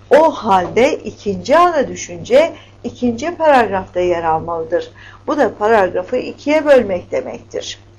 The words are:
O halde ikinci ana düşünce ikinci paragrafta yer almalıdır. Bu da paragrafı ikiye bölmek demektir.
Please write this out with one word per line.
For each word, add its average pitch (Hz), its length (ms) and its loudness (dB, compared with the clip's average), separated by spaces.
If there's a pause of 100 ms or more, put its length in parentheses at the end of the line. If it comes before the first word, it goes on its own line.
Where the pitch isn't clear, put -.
(100)
O 311 200 6
halde 196 680 0
ikinci 202 600 -4
ana 330 320 2
düşünce 180 640 0 (320)
ikinci 247 500 -4
paragrafta 214 680 0
yer 175 220 0
almalıdır. 165 680 -4 (360)
Bu 302 120 -2
da 220 200 2
paragrafı 202 580 0
ikiye 285 500 -2
bölmek 233 440 2
demektir. - 680 -10 (200)